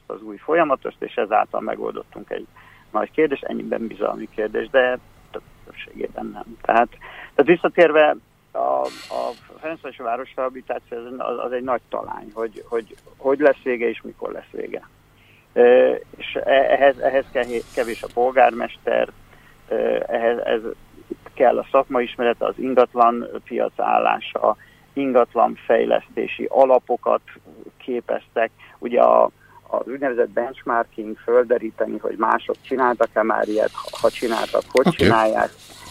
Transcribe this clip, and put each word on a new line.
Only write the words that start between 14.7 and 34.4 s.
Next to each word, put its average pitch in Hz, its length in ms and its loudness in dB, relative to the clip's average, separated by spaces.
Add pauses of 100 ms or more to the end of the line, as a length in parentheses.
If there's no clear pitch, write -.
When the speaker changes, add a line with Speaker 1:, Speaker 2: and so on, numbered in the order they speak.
Speaker 1:
Ö, 127 400 6 (240)
és - 260 -10
e-, 135 300 2
ehhez, 135 240 4
ehhez 135 340 0
ke-, 120 320 -4 (100)
kevés 117 280 -4
a - 120 -10
polgármester, 120 1000 2 (560)
ö, 117 400 0
ehhez, 117 300 0
ez 117 240 -2 (720)
kell 120 240 4
a 110 140 -6
szakmaismerete, 123 760 0
az 101 120 -2
ingatlan 120 680 2 (160)
piac 57 320 -4
állása, 57 840 0 (360)
ingatlan 120 720 2
fejlesztési 117 840 0
alapokat 123 720 2 (560)
képeztek. 117 760 -6 (260)
Ugye 120 240 2
a, 60 300 6 (360)
az 107 200 -6
úgynevezett 120 420 -2
benchmarking, 117 880 -6
földeríteni, 113 800 0
hogy 104 200 -8
mások 113 440 0
csináltak-e 123 640 0
már 107 240 0
ilyet, 107 260 0
ha, - 140 -12 (140)
ha 113 80 4
csináltak, 110 580 -2